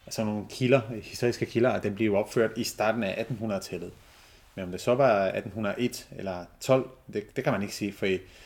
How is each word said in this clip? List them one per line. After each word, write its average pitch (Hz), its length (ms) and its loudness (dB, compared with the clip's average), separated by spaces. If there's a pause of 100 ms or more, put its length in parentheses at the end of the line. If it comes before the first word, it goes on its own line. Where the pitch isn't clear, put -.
sådan 107 220 -2
nogle 104 180 -4
kilder, 127 320 4 (220)
historiske - 420 -2
kilder, 110 240 2
at 101 140 -2
den 101 120 -2
blev 107 200 2
opført 110 400 2
i 120 80 -2
starten 110 400 0
af 95 140 -2
attenhundredetallet. 101 720 -6 (640)
Men 95 100 -6
om 90 60 -8
det 90 100 -8
så 123 140 4
var 131 180 6 (100)
atten 101 320 -2
hundrede 104 220 -2
et - 300 -2 (100)
eller 90 280 -6 (160)
tolv, 131 240 4 (280)
det, 107 220 -6
det 131 80 -4
kan 139 100 2
man 98 80 0
ikke 101 140 -6
sige, 101 180 -4
for 104 140 -2 (380)